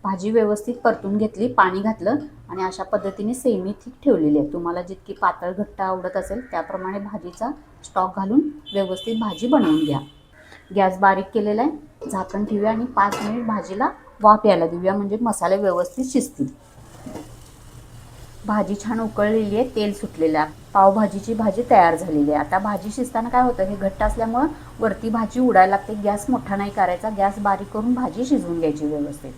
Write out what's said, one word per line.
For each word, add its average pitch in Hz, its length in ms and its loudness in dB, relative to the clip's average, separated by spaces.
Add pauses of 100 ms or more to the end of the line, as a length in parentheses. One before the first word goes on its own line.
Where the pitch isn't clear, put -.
भाजी 196 280 -4
व्यवस्थित 220 440 2
परतून 208 420 0
घेतली, 214 300 -2
पाणी 185 340 2
घातलं 214 340 -2 (340)
आणि 185 140 -6
अशा 185 200 -4
पद्धतीने 202 500 -4
सेमी 208 380 0 (140)
थिक 247 80 -16 (100)
ठेवलेली 160 360 4
आहे. 147 140 -2
तुम्हाला 170 280 -4
जितकी 190 320 -12
पातळ 180 380 -2
घट्ट 196 300 -6
आवडत 185 360 -4
असेल, 196 220 -6 (120)
त्याप्रमाणे 185 480 -6
भाजीचा 202 500 -8 (340)
स्टॉक 185 360 -2
घालून 202 200 4 (340)
व्यवस्थित 196 480 -2
भाजी 202 260 -2
बनवून 311 380 4
घ्या. 202 140 0 (760)
गॅस 185 240 2
बारीक 196 340 4
केलेला 214 280 0
आहे, - 480 -4
झाकण 196 360 -4
ठेवूया 208 260 0
आणि 226 140 -2
पाच 202 380 0
मिनिट 226 220 -4
भाजीला 214 440 -2 (320)
वाफ 214 240 8
यायला 170 220 6
देऊया, 175 260 0
म्हणजे 202 280 -2
मसाले 196 360 0
व्यवस्थित 185 480 -2
शिजतील. 262 420 -2 (2000)
भाजी 208 380 0
छान 226 160 -4
उकळलेली 214 580 0
आहे, 254 180 2
तेल 208 180 0
सुटलेलं 160 460 0
आहे. 156 120 0 (220)
पावभाजीची 196 600 4
भाजी 220 360 0
तयार 175 260 8
झालेली 151 360 0
आहे. 151 80 2
आता 185 200 0
भाजी 202 320 -4
शिजताना 240 380 -4
काय 247 120 4
होतं, 247 220 2
हे 208 120 -4
घट्ट 196 280 -2
असल्यामुळं 226 440 0 (320)
वरती 220 300 -2
भाजी 226 300 -2
उडायला 196 360 6
लागते. 208 280 -4
गॅस 208 260 0
मोठा 202 260 -2
नाही 202 160 -4
करायचा, 185 460 -2
गॅस 196 220 0
बारीक 202 340 -2
करून 226 200 0
भाजी 247 320 -2
शिजवून 180 340 0
घ्यायची 151 260 0
व्यवस्थित. 143 520 -6